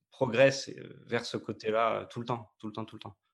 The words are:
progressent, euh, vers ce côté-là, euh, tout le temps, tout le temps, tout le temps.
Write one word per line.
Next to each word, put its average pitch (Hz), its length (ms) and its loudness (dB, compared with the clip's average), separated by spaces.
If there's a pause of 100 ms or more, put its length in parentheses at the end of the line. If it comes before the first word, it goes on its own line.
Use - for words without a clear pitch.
(100)
progressent, 131 600 4
euh, - 360 -14
vers 117 200 -2
ce - 120 -4
côté-là, 110 560 0
euh, 104 160 -4
tout - 100 -10
le 117 60 -6
temps, 117 320 -4
tout - 80 -12
le 104 80 -8
temps, 110 120 -6
tout - 100 -16
le 107 60 -16
temps. 104 140 -14 (180)